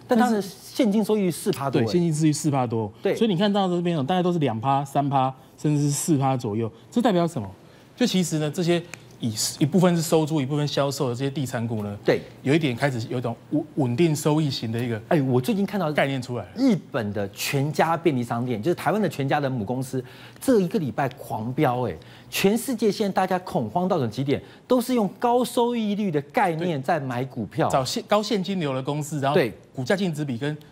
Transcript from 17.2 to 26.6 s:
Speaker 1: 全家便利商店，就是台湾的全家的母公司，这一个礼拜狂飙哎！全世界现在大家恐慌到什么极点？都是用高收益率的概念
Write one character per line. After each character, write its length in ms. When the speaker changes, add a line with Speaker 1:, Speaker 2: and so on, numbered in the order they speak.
Speaker 1:
全 420
家 240
便 180
利 80
商 220
店， 160
就 100
是 40
台 180
湾 80
的 80
全 180
家 140
的 80
母 160
公 180
司， 180
这 220
一 80
个 100
礼 100
拜 200
狂 420
飙 380
哎！ 40
全 280
世 160
界 160
现 160
在 60
大 160
家 120
恐 300
慌 160
到 120
什 80
么 40
极 140
点？ 180
都 140
是 160
用 100
高 240
收 320
益 200
率 140
的 120
概 340
念 260